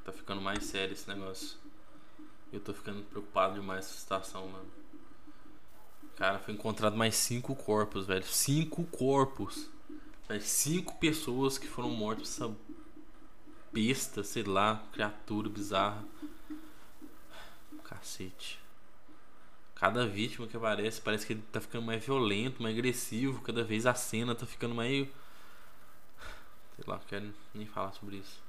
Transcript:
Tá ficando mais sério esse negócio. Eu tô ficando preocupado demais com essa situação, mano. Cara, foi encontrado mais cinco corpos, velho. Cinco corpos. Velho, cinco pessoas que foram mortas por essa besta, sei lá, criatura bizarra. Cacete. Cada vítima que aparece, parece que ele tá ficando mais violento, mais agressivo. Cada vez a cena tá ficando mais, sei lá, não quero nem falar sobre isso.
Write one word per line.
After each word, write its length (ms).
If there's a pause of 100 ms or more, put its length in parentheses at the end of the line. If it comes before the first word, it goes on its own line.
Tá 80
ficando 300
mais 240
sério 260
esse 160
negócio. 480 (960)
Eu 80
tô 140
ficando 300
preocupado 500
demais 320
com 60
essa 80
situação, 480
mano. 180 (1500)
Cara, 240
foi 160
encontrado 420
mais 160
cinco 420
corpos, 520
velho. 180
Cinco 600
corpos. 840 (580)
Velho, 140
cinco 560
pessoas 600
que 80
foram 240
mortas 460
por 80
essa 120 (1120)
besta, 520
sei 180
lá, 420 (100)
criatura 560
bizarra. 540 (1800)
Cacete. 760 (1160)
Cada 320
vítima 400
que 100
aparece, 420
parece 280
que 60
ele 180
tá 100
ficando 240
mais 180
violento, 600
mais 120
agressivo. 680
Cada 220
vez 220
a 80
cena 400
tá 140
ficando 260
mais, 340 (1700)
sei 120
lá, 80
não 100
quero 280 (200)
nem 140
falar 240
sobre 260
isso. 320